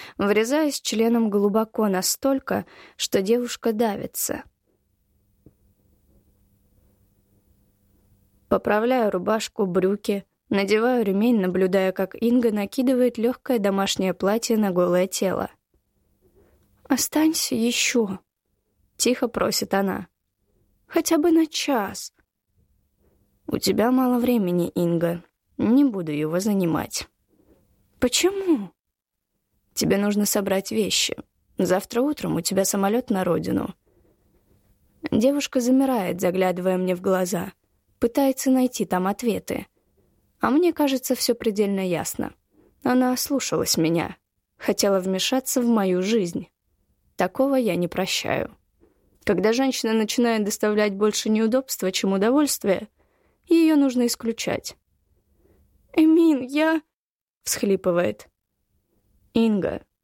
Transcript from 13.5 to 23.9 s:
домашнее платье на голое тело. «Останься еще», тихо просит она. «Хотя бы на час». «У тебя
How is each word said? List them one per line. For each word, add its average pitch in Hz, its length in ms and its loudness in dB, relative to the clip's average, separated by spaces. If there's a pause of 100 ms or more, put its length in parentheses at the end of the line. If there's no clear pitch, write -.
домашнее 196 540 0
платье 220 440 0
на 208 160 2
голое 180 340 2
тело. - 440 -4 (1400)
«Останься 311 640 0
еще», 226 640 0 (800)
тихо 240 320 0
просит - 440 -4
она. 196 360 -2 (800)
«Хотя 330 300 0
бы 330 140 4
на 320 160 4
час». 202 640 -4 (1300)
«У - 120 -4
тебя 208 320 0